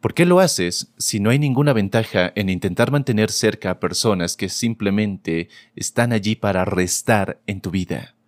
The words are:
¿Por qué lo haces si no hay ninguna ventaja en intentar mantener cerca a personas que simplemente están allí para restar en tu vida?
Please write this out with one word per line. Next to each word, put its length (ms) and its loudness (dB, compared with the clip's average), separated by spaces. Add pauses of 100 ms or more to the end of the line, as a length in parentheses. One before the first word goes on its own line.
¿Por 140 -2
qué 100 4
lo 140 6
haces 600 0
si 200 -4
no 120 2
hay 100 4
ninguna 320 2
ventaja 640 0
en 120 0
intentar 440 0
mantener 400 0
cerca 400 0
a 80 -6
personas 560 0
que 120 -6
simplemente 1000 -2 (260)
están 380 -2
allí 240 0
para 280 0
restar 840 0
en 120 -6
tu 120 -6
vida? 420 -6 (140)